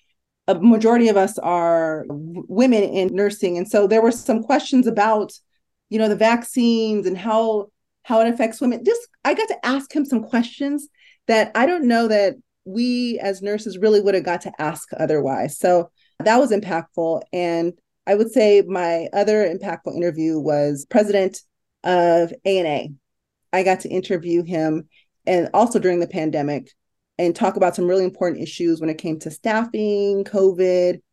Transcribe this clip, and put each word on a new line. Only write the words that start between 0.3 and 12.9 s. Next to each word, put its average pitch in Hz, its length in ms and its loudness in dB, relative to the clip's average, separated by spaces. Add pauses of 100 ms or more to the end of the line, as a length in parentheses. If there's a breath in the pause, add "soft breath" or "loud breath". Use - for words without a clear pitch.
a 190 80 2
majority 226 520 6
of 214 80 4
us 190 220 0
are 170 720 0
w-, 160 420 -10
women 226 340 4
in 185 320 -2
nursing. 196 420 -2
And 175 120 -6
so 208 180 4
there 220 140 4
were 226 100 4
some 233 320 -2
questions 269 440 2
about, 214 440 0 (580)
you 214 80 -4
know, 214 120 2
the 208 80 0
vaccines 226 920 0
and 185 100 -4
how, 220 500 -2 (340)
how 226 180 0
it 233 80 4
affects 233 320 -2
women. 247 240 0
Just, 466 240 0 (160)
I 285 120 0
got 440 120 -2
to - 180 -6
ask 269 300 -4
him 302 80 0
some 240 200 -2
questions 277 640 -4 (380 soft breath)
that 220 280 2
I 233 100 2
don't 330 220 0
know 233 220 2
that 202 240 2 (320)
we 240 540 -4